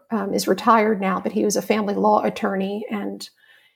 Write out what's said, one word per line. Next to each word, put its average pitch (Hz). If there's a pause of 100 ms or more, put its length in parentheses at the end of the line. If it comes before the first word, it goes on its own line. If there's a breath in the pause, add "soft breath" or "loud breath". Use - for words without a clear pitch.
(120)
um, 196
is 196
retired 214
now, 190
but 220
he 208
was 208
a -
family 208
law 214
attorney 202
and 196 (480 soft breath)